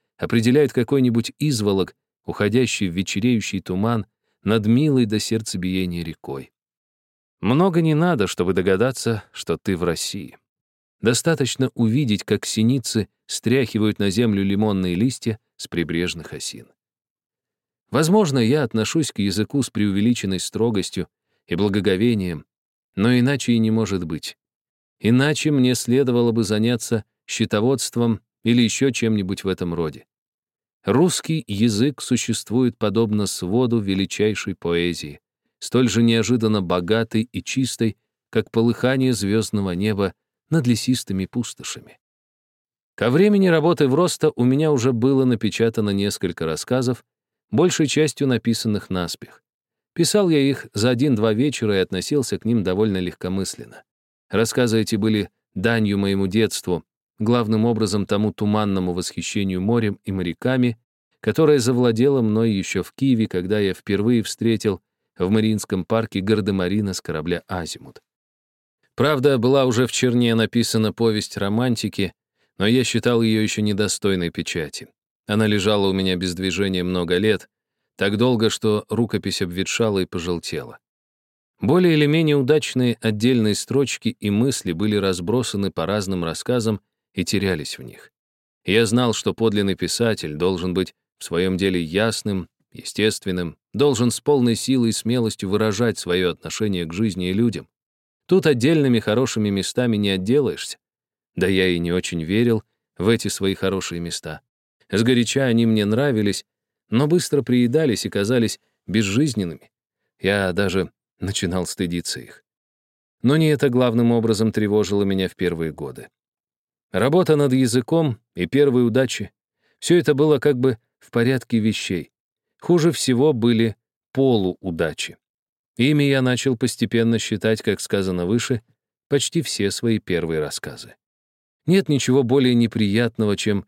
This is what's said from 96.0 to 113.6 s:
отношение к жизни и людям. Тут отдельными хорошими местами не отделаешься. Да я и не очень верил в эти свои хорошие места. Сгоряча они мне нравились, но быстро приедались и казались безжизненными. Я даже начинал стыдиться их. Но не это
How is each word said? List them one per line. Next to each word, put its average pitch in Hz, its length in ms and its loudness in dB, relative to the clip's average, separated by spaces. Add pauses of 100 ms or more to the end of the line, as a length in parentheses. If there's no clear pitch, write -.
отношение 87 540 -6
к 78 80 -8
жизни 92 380 -4
и - 20 -2
людям. 101 360 -2 (580)
Тут 185 200 2
отдельными 139 520 4
хорошими 107 520 0
местами 107 460 -2
не 104 140 0
отделаешься. 98 680 -2 (560)
Да 90 120 0
я 92 220 2
и 87 100 0
не 85 140 -2
очень 87 300 -4
верил 110 400 0 (360)
в 92 100 0
эти 113 200 0
свои 95 260 -2
хорошие 92 460 -4
места. 80 420 -10 (480)
Сгоряча 120 540 2
они 117 220 2
мне 110 180 2
нравились, 107 600 0 (460)
но 127 160 2
быстро 151 360 0
приедались 123 640 0
и 101 60 -6
казались 107 500 -2 (260)
безжизненными. 104 840 -2 (480)
Я 98 340 0
даже 92 400 0 (260)
начинал 92 480 -4
стыдиться 87 540 -6
их. - 240 -20 (800)
Но 135 140 4
не 160 120 4
это 147 220 2